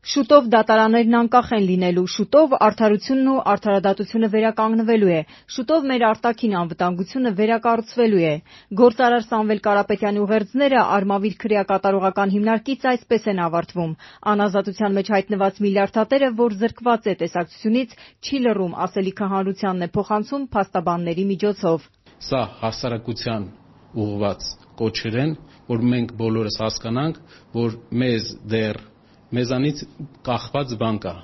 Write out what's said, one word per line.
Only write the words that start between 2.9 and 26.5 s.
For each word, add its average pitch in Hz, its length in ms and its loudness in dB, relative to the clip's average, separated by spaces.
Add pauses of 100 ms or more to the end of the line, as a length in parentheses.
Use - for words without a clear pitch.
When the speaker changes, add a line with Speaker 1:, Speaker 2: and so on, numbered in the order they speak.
Speaker 1:
ու 269 40 0 (160)
արդարադատությունը 202 840 0
վերականգնվելու 220 800 2
է, 160 80 2 (340)
շուտով 277 340 0
մեր 247 200 0
արտաքին 220 540 0
անվտանգությունը 180 760 -2
վերակառուցվելու 226 840 2
է։ 156 140 2 (480)
Գործարար 240 460 4
Սամվել 214 400 0
Կարապետյանի 208 560 0
ուղերձները 220 580 2 (160)
Արմավիր 196 460 -2
քրեակատարողական 196 880 0
հիմնարկից 220 580 -2
այսպես 226 400 -2
են 180 140 -2
ավարտվում. 170 500 -4 (380)
«Անազատության 202 680 0
մեջ 202 160 -4
հայտնված 196 480 0
միլիարդատերը, 220 640 2 (120)
որ 208 180 0
զրկված 233 480 -2
է 180 160 -2
տեսակցությունից, 214 720 -4 (240)
չի 269 240 -4
լռում», 196 400 0
ասելիքը 190 480 -4
հանրությանն 190 560 -2
է - 80 -14
փոխանցում 214 560 -4
փաստաբանների 175 800 -2
միջոցով։ 196 580 -2 (300)
Speaker 2:
Սա 131 240 -2 (160)
հասարակության 113 920 -6 (460)
ուղղված 104 440 -2 (360)
կոչեր 113 480 -4
են, 156 120 -4 (360)
որ 120 200 0
մենք 120 280 -4
բոլորս 110 400 -2